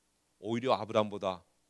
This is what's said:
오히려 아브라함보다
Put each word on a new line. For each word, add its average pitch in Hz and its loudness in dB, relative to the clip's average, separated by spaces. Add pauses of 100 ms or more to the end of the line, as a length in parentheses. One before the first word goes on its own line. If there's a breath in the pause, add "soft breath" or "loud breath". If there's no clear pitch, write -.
(400)
오히려 117 0
아브라함보다 101 -2 (240)